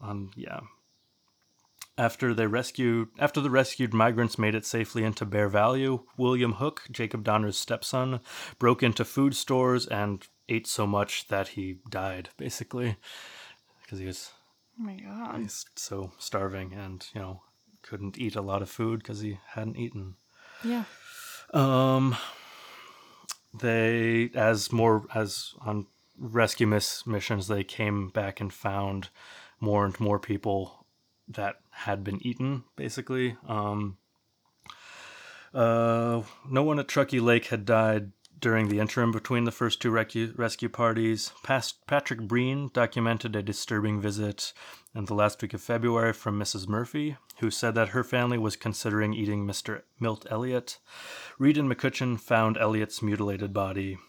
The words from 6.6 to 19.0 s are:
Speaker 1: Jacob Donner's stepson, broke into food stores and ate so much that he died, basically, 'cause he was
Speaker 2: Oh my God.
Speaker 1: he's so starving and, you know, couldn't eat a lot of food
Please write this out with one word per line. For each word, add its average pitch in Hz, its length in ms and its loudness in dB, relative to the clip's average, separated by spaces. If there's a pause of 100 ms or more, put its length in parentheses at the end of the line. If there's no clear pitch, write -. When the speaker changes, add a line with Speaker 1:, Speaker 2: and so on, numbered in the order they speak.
Speaker 1:
Jacob 113 360 -4
Donner's 107 320 2
stepson, 127 640 -2 (360)
broke 120 240 4
into 117 220 4
food 139 320 2
stores 127 500 2
and 104 400 -2 (220)
ate 113 180 -2
so 104 220 0
much 101 400 0
that 98 220 -2
he 95 300 -8 (100)
died, 95 480 -6
basically, 120 580 -4 (920)
'cause 95 140 -10
he 92 60 -8
was - 260 -10 (480)
Speaker 2:
Oh 226 40 -8
my 196 120 -10
God. 208 460 -10
Speaker 1:
he's - 240 -10 (100)
so 95 440 -10
starving 95 540 -6
and, 95 400 -12
you 110 60 -8
know, 92 240 -10 (380)
couldn't 98 360 -10
eat 110 200 -4
a 104 40 -4
lot 98 200 -2
of 95 80 -8
food 113 340 -4